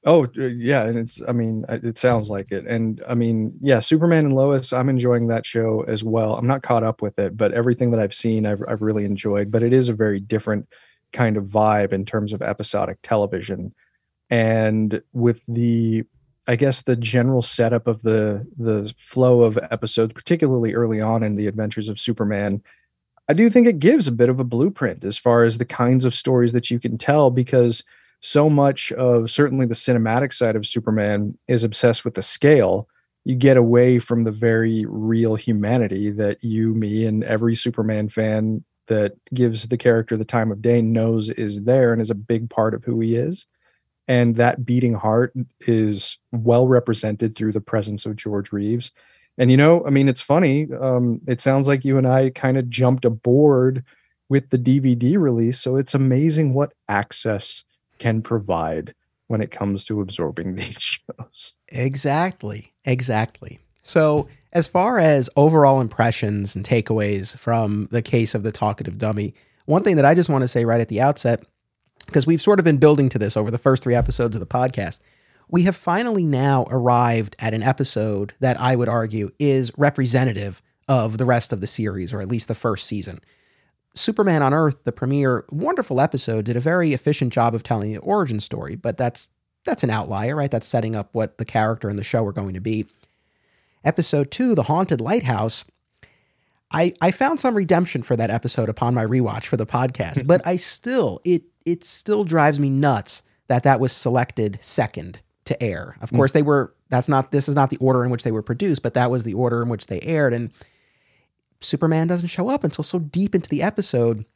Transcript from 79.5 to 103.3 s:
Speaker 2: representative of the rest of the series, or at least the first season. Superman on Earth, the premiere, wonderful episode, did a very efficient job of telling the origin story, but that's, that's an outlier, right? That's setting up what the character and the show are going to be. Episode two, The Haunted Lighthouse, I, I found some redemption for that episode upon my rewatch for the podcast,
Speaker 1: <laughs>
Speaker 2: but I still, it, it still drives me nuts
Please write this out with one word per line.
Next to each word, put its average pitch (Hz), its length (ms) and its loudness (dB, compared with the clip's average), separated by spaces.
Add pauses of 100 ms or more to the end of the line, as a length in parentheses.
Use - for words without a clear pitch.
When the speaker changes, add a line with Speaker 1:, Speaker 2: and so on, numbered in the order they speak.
Speaker 2:
representative 123 800 0 (260)
of 113 300 0
the 127 80 -2
rest 120 280 2
of 101 80 -6
the 98 60 -6
series, 98 460 -6
or 101 80 -6
at 95 80 -8
least 113 200 -4
the 113 60 -4
first 107 320 -4
season. 98 320 -10 (760)
Superman 196 480 0
on 135 120 2
Earth, 156 300 0
the 117 80 -4
premiere, 131 580 -2
wonderful 208 500 -2
episode, 113 440 -2
did 120 120 -4
a 123 40 -2
very 165 320 0
efficient 131 400 -2
job 117 220 2
of 113 80 -4
telling 107 300 -4
the 107 60 -10
origin 151 420 -2
story, 90 360 -10
but - 220 -6
that's, - 280 -4 (380)
that's - 180 -4
an 120 80 0
outlier, 110 460 -4
right? 139 140 -2
That's 113 160 -4
setting 113 280 -2
up 104 180 -8
what 110 260 -4
the 117 60 -8
character 110 440 -2
and 101 100 -6
the 101 60 -8
show 113 220 -2
are 101 60 -6
going 98 220 -8
to 92 60 -10
be. 107 260 -6 (1000)
Episode 147 460 -2
two, 247 240 0
The 143 100 2
Haunted 156 360 0
Lighthouse, 120 640 -2 (1080)
I, 170 320 0
I 180 80 4
found 277 300 0
some 247 140 0
redemption 175 480 0
for 123 140 0
that 113 140 0
episode 117 380 -2
upon 120 260 -2
my 113 100 0
rewatch 113 400 -2
for - 120 -2
the 110 100 -2
podcast, 127 600 -2
Speaker 1:
<laughs> - 0 -
Speaker 2:
but 175 200 2
I 180 100 -2
still, - 680 -4
it, 175 180 0 (240)
it 170 180 -4
still 208 400 -2
drives 151 340 2
me 139 120 0
nuts 135 520 -2 (260)